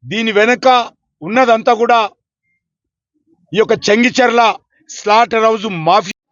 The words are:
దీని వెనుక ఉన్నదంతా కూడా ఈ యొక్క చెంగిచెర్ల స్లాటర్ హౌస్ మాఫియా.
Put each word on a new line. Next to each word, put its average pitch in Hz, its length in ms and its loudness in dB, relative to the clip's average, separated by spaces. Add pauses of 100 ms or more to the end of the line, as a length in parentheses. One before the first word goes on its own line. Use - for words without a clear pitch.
(120)
దీని 226 280 -4
వెనుక 240 280 0 (600)
ఉన్నదంతా 233 520 0
కూడా 233 180 2 (1500)
ఈ 190 80 -2
యొక్క 214 160 2 (100)
చెంగిచెర్ల 240 560 2 (540)
స్లాటర్ 220 500 0
హౌస్ 220 200 -2 (200)
మాఫియా. 185 320 -2 (120)